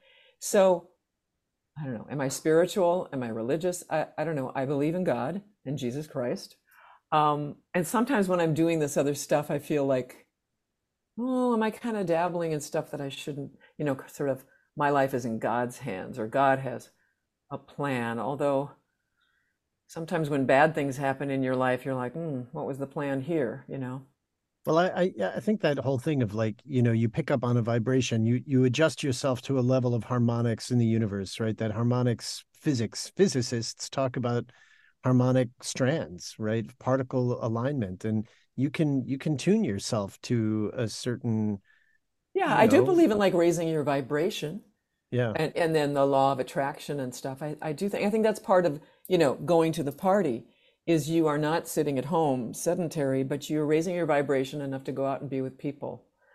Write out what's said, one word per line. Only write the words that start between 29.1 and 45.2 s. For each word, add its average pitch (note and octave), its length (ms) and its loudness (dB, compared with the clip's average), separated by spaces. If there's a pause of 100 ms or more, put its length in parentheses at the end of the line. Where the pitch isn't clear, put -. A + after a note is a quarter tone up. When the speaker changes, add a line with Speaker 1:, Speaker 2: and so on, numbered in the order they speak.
Speaker 2:
to C#3 160 0
a - 20 2
level B2 340 2
of A2 100 -4
harmonics A#2 640 0
in B2 80 2
the A#2 80 4
universe, G#2+ 540 -2
right? A2 160 -2
That A2 160 -4
harmonics A#2+ 720 -2 (100)
physics, - 640 -4
physicists B2+ 720 -2
talk C3 300 -2
about A#2+ 260 -2 (580)
harmonic B2+ 460 4 (140)
strands, D3 760 -4
right? A2 280 -2 (120)
Particle B2+ 640 0
alignment. A#2 600 -4
And A2 240 -2 (260)
you C3 140 0
can, C#3+ 380 0
you C3 100 -4
can D3 220 -2
tune G#3 260 2
yourself G2+ 600 -4
to G#2+ 520 0
a B2 120 -2
certain, A2 720 -2 (720)
Speaker 1:
Yeah, F4+ 200 0
Speaker 2:
you - 60 4
Speaker 1:
I A3 60 10
do C#4+ 140 8
Speaker 2:
know. F#4+ 40 6
Speaker 1:
believe E4+ 260 6
in, G#3+ 60 2
like, G3 160 4
raising E3+ 340 2
your D#3+ 160 0
vibration. D3 800 -2 (500)
Speaker 2:
Yeah. A#2+ 260 0